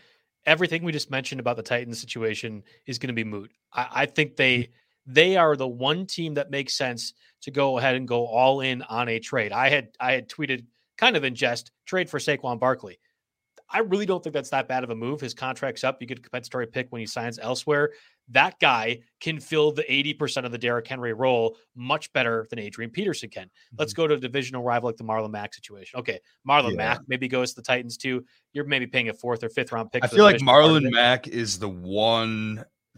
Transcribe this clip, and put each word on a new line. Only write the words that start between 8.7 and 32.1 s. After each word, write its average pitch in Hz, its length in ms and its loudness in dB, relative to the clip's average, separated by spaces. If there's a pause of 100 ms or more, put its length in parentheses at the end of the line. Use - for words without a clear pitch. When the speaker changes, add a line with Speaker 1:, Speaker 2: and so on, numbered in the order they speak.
Speaker 1:
on 120 260 -4
a 113 100 -2
trade. 110 320 -2
I 123 200 2
had, 135 180 0 (100)
I 127 140 0
had 123 160 -4
tweeted 131 380 -6 (320)
kind 233 180 4
of 147 80 0
in 127 100 -2
jest, 120 360 -2 (160)
"Trade 180 240 -2
for 151 80 -4
Saquon 127 420 -2
Barkley." 120 380 0 (720)
I - 80 -2
really 202 260 0
don't 185 180 -2
think 151 120 -8
that's 135 160 -4
that 135 180 -2
bad 127 160 -2
of 117 60 -10
a 117 40 -4
move. 120 280 -6
His 123 100 -8
contract's 127 500 -6
up. 131 200 -2
You 123 40 -12
get 120 120 -12
a - 40 -20
compensatory 123 440 -8
pick 127 240 -6
when 117 100 -10
he 110 60 -8
signs 117 320 -8
elsewhere. 143 540 0 (360)
That 135 320 2
guy 117 400 2 (200)
can 156 200 -6
fill 151 320 2
the 147 180 -6
eighty 139 220 0
percent 135 320 -4
of 120 80 -6
the 120 60 -8
Derrick 120 280 -2
Henry 123 280 -6
role 117 420 2 (180)
much 131 380 -6
better 117 380 0
than 120 80 -8
Adrian 107 320 -10
Peterson 165 400 -4
can. 92 180 -14 (300)
Let's 151 160 -4
Speaker 2:
Mm-hmm. 165 80 0
Speaker 1:
go 160 60 4
to 151 60 4
a 135 60 -2
divisional 127 420 -6
rival 120 280 0
like 113 80 -10
the 120 60 -12
Marlon 110 260 -4
Mack 104 240 -8
situation. 101 440 -16
Okay, - 220 -4 (260)
Marlon 135 260 4
Speaker 2:
Yeah. 92 40 -2
Speaker 1:
Mack 113 320 0
maybe 127 180 -4
goes 127 280 -2
to - 20 -18
the 120 60 -18
Titans 120 340 -2
too. 127 260 -4 (300)
You're 143 140 -6
maybe 135 200 -2
paying 127 220 -2
a 110 60 -6
fourth 120 280 -6
or 117 60 -8
fifth - 240 -4
round 113 200 -6
pick 123 120 0
Speaker 2:
I 104 40 0
Speaker 1:
for 120 80 2
Speaker 2:
feel 208 100 12
Speaker 1:
the 202 60 10
Speaker 2:
like 139 80 2
Speaker 1:
divisional 131 140 6
Speaker 2:
Marlon 156 200 10
Speaker 1:
rival. 139 160 4
Speaker 2:
Mack 120 360 4
is 104 320 -4
the 101 120 -4
one 107 960 -2 (320)